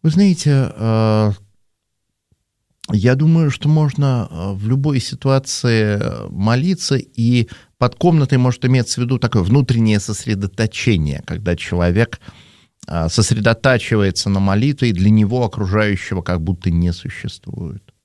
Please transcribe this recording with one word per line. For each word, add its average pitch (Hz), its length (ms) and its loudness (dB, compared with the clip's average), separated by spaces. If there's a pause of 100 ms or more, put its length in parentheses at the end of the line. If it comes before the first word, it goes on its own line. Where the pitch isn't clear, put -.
Вы 160 80 2
знаете, 160 640 2
э, 110 580 2 (1600)
Я 110 220 2
думаю, 156 360 4
что - 180 -4
можно, 139 640 0
э, 90 220 -8
в 101 160 -6
любой 135 320 0
ситуации, 117 1000 0
э, 53 280 -6
молиться, 131 680 0
и 117 520 0 (300)
под 123 160 0
комнатой 151 440 2
может 127 260 0
иметься 127 360 0
в 123 40 0
виду 123 140 -2
такое 113 240 0
внутреннее 113 580 2
сосредоточение, 98 1200 -2
когда 87 320 -4
человек, 87 640 -2 (680)
а, 82 220 -4
сосредотачивается 110 1200 0
на 98 120 0
молитве, 113 500 0
и - 20 -2
для 95 180 4
него 110 340 2
окружающего 101 760 -2
как 90 200 -2
будто 90 280 -2
не 85 220 0
существует. - 920 -12 (220)